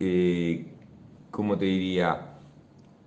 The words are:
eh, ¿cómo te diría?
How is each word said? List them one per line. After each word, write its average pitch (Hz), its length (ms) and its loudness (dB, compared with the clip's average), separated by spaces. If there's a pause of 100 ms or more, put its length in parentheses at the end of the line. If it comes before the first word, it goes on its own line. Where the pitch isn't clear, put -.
eh, 87 720 0 (580)
¿cómo 104 280 -2
te 98 80 0
diría? 92 640 0 (760)